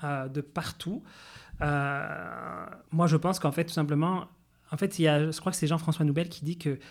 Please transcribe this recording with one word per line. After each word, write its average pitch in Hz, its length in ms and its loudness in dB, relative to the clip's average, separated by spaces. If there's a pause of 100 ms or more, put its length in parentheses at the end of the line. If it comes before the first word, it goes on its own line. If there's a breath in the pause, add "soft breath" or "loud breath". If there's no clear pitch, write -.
euh, 135 240 -4
de 139 140 -4
partout. - 600 -6 (600 loud breath)
Euh, 139 1040 -4 (240)
moi, 160 160 4
je 156 100 6
pense 175 220 2
qu'en 147 140 2
fait, 170 120 0
tout 165 80 -6
simplement, 156 540 2 (460)
en 156 40 -2
fait, 196 220 -2
il 170 40 2
y 160 60 8
a, 151 220 4
je 156 80 -6
crois 185 140 -2
que - 60 -6
c'est 156 100 2
Jean-François 160 360 2
Noubel 156 240 2
qui - 160 -12
dit 170 140 -4
que 143 200 -2 (120 loud breath)